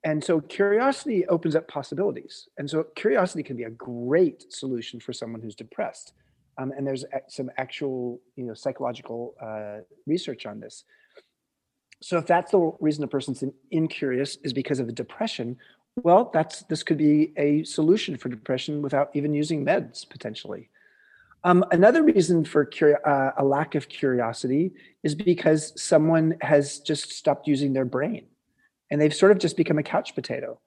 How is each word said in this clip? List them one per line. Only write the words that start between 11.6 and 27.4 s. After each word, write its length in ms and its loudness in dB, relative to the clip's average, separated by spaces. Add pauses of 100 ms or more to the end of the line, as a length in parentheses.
So 160 -2
if 80 -4
that's 240 2
the 300 4
reason 240 0
a 40 -8
person's 340 -4
in-, 120 -6 (160)
incurious 760 -4
is 80 -4
because 280 -4
of 80 -4
a 40 -8
depression, 640 -8 (460)
well, 300 6
that's, 320 -2
this 180 -6
could 160 0
be 380 4
a 280 2
solution 520 0
for 120 -10
depression 540 -4
without 320 0
even 200 0
using 300 -2
meds, 440 -2
potentially. 600 -12 (760)
Um, 260 6
another 320 8
reason 420 4
for 220 2
curi-, 400 4
uh, 320 2
a 60 2
lack 300 0
of 140 -2
curiosity 840 -2 (300)
is 120 -2
because 680 2
someone 600 4
has 400 2
just 320 -6
stopped 340 -2